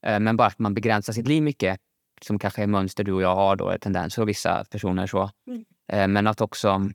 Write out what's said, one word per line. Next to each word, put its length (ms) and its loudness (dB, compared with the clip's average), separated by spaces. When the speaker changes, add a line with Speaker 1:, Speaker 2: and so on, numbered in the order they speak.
Speaker 1:
Eh, 140 2
men 160 2
bara 120 4
att 100 -4
man 160 0
begränsar 380 0
sitt 160 -4
liv 140 2
mycket, 380 0
som 160 -2
kanske 240 -4
är 40 0
mönster 380 0
du 80 -2
och 100 0
jag 120 4
har 220 4
då, 140 -2
en 100 -2
tendens 340 -2
för 100 0
vissa 400 -2
personer 420 -2
så. 240 -2
Speaker 2:
Mm. 180 -12
Speaker 1:
Eh, 160 2
men 180 2
att 140 0
också 540 0